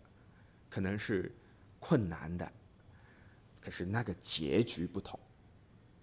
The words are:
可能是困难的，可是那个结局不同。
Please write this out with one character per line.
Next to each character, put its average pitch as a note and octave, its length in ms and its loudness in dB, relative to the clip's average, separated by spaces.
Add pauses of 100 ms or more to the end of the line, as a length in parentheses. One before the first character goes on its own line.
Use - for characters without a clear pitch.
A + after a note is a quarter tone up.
(680)
可 - 100 -4
能 G2 180 2
是 F#2 380 0 (440)
困 G3+ 280 4
难 E2 300 -4
的， - 120 -6 (1080)
可 - 120 -10
是 - 120 -6
那 G#2 200 2
个 G2 180 -2
结 E2 420 4
局 E2+ 220 -2
不 G2 160 -4
同。 - 180 -10 (840)